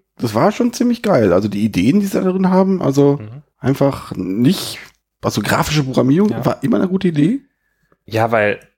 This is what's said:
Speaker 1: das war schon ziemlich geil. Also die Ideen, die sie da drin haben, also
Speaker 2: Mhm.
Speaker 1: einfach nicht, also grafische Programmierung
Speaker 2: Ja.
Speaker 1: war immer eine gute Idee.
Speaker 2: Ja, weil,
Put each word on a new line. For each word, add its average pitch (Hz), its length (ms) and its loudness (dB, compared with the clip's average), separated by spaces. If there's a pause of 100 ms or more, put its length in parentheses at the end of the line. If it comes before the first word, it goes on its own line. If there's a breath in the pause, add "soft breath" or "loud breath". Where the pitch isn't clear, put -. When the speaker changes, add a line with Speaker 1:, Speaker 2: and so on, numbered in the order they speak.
(180)
Speaker 1:
das 107 160 -4
war 190 200 2
schon 240 180 -2
ziemlich 240 320 -2
geil. 123 300 2
Also 101 160 2
die 101 160 -4
Ideen, 113 340 2
die 202 60 0
sie 196 120 -4
da - 140 -2
drin 185 180 0
haben, 185 320 2
also 139 380 2
Speaker 2:
Mhm. 113 220 -16 (180)
Speaker 1:
einfach - 560 -2
nicht, 107 640 -2 (420)
also 113 200 -2
grafische 147 420 -2
Programmierung 135 460 2
Speaker 2:
Ja. - 160 -4
Speaker 1:
war - 180 -2
immer - 140 0
eine 202 100 0
gute 190 220 -2
Idee. 165 320 0 (640)
Speaker 2:
Ja, 110 260 -2
weil, 104 300 0 (160)